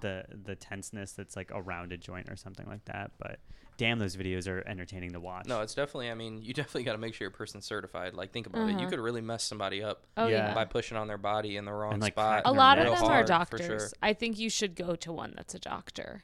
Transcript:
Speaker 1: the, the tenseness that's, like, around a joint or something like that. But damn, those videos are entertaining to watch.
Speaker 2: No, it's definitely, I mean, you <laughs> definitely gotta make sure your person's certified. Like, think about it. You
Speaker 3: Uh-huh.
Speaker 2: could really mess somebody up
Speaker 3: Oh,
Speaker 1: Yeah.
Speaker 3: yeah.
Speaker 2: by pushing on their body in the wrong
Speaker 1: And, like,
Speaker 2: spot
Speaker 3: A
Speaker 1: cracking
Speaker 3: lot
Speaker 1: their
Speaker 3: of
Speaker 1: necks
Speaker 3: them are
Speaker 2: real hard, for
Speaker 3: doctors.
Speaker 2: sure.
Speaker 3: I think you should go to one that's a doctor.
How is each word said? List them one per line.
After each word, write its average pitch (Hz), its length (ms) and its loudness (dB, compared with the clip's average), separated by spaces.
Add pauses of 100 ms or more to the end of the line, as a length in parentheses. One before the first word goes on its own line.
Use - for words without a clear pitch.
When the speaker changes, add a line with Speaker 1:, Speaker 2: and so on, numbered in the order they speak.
Speaker 1:
the, 95 300 -4
the 98 260 -10
tenseness 98 560 -10
that's, - 240 -12
like, 95 160 -10
around 87 400 -6
a 87 40 -8
joint 92 340 -12
or 98 60 -8
something 92 300 -14
like 104 200 -12
that. 101 320 -8
But - 220 -12 (380)
damn, 117 200 2
those 95 180 -2
videos 92 300 -2
are 92 220 -4
entertaining 90 440 -8
to 87 60 -8
watch. 90 280 -10
Speaker 2:
No, 117 160 -2
it's 107 120 -6
definitely, 139 360 -4
I 113 40 -4
mean, 110 280 -8
you 113 120 -8
<laughs> - 0 -
definitely 139 300 -4
gotta 110 140 -2
make 113 160 -6
sure 110 100 -6
your 95 60 -4
person's 101 340 -10
certified. 92 500 -4
Like, 95 180 -6
think 113 140 -6
about 220 220 0
it. 208 40 2
You 196 80 0
Speaker 3:
Uh-huh. 180 100 -2
Speaker 2:
could 156 100 -2
really 117 220 -2
mess 113 200 -4
somebody 98 400 -2
up 104 240 -6 (100)
Speaker 3:
Oh, 226 120 2
Speaker 1:
Yeah. 107 200 4
Speaker 3:
yeah. 104 60 0
Speaker 2:
by 110 120 4
pushing 117 300 -2
on 107 120 -2
their 104 100 -2
body 104 380 0
in 101 80 -4
the 101 80 -6
wrong 107 220 -2
Speaker 1:
And, 104 80 0
like, 104 100 4
Speaker 2:
spot 107 280 4
Speaker 3:
A - 20 -2
Speaker 1:
cracking 269 160 6
Speaker 3:
lot 269 180 12
Speaker 1:
their 330 80 6
Speaker 3:
of - 60 6
Speaker 1:
necks - 100 6
Speaker 3:
them 220 100 8
are - 20 8
Speaker 2:
real 277 40 8
hard, 175 320 6
for - 100 -4
Speaker 3:
doctors. 170 80 -2 (160)
Speaker 2:
sure. 101 80 -4 (120)
Speaker 3:
I 214 100 4
think 226 260 0
you 220 120 0
should 196 260 0
go 175 200 0
to 165 160 -10
one 156 240 -8
that's - 180 -12
a - 40 -10
doctor. - 640 -8